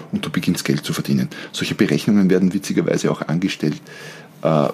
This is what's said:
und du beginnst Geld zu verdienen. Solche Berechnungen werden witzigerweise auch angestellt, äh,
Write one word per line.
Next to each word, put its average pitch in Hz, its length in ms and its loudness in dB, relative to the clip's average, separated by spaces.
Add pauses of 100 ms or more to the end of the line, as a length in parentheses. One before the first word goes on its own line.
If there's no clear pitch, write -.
(120)
und 202 120 -2
du 165 60 -6
beginnst - 340 -2
Geld - 200 0
zu - 80 -4
verdienen. - 360 0 (220)
Solche - 240 -4
Berechnungen 98 560 4
werden 92 220 4
witzigerweise - 580 0
auch - 120 -2
angestellt, 80 580 -2 (640)
äh, 76 320 4